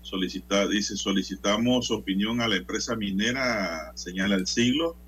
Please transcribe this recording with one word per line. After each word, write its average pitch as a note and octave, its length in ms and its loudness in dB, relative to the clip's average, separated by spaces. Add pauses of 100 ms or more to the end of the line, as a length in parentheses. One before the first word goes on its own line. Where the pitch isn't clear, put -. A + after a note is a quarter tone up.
Solicita-, F#2+ 640 -2
dice, G2+ 300 0
"Solicitamos G#2+ 960 0
opinión G#2 480 0
a A#2 80 0
la G2+ 80 2
empresa G#2+ 400 -2
minera, G2+ 960 -2
señala F#2+ 400 0
El F#2 140 0
Siglo, C#3+ 480 2 (120)